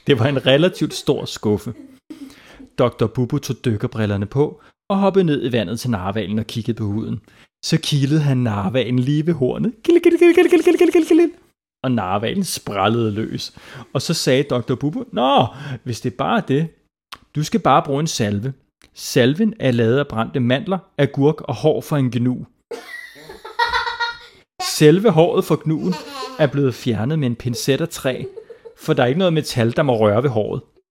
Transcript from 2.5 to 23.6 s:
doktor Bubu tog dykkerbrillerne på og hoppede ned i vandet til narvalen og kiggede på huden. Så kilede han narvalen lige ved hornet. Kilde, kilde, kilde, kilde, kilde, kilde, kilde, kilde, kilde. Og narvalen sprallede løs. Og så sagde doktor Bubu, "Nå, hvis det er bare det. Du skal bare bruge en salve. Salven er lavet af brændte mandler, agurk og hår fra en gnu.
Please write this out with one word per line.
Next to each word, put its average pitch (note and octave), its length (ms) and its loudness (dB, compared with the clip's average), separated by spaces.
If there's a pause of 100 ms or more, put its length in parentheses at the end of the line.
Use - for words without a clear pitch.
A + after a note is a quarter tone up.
doktor A#2+ 300 0
Bubu B2 300 -2
tog - 280 -6
dykkerbrillerne G#2+ 600 -2
på C#3+ 360 -4 (280)
og G3 80 0
hoppede F#3+ 280 2
ned D3 200 0
i A2+ 60 -2
vandet A2+ 280 -2
til B2+ 100 -4
narvalen G2+ 500 -2
og G#2+ 80 -6
kiggede A2+ 300 -4
på A2+ 60 -6
huden. A2+ 380 -4 (440)
Så D#3+ 180 0
kilede C#3+ 380 0
han C#3 160 0
narvalen A2+ 640 -2
lige D3 280 0
ved E3+ 60 0
hornet. D#3+ 400 -2 (100)
Kilde, E4+ 160 4
kilde, E4+ 180 4
kilde, E4+ 160 6
kilde, F4 160 6
kilde, E4 140 4
kilde, F4+ 140 4
kilde, F4 140 4
kilde, D#4+ 160 2
kilde. E4+ 240 4 (520)
Og B2+ 80 0
narvalen A2 520 -2
sprallede A2 680 0
løs. - 460 -6 (360)
Og C#3 80 0
så E3+ 120 -4
sagde C#3+ 300 2
doktor B2+ 320 -2
Bubu, D#3+ 360 -4
"Nå, C4 360 2 (360)
hvis A#2+ 180 -8
det A#2+ 120 -6
er - 40 -18
bare F#3 300 0
det. D3+ 200 0 (680)
Du D3+ 80 -2
skal G#3 160 0
bare D3+ 260 4
bruge C#3 140 -2
en E3 80 -2
salve. G#2+ 460 -2 (400)
Salven D3 680 2
er C3 120 2
lavet A#2 280 4
af C#3+ 80 -2
brændte A2+ 320 -4
mandler, C#3+ 380 0 (200)
agurk C#3+ 440 2
og - 140 -6
hår D3 260 0
fra D3 180 -2
en B2+ 120 0
gnu. B2 340 -2 (2250)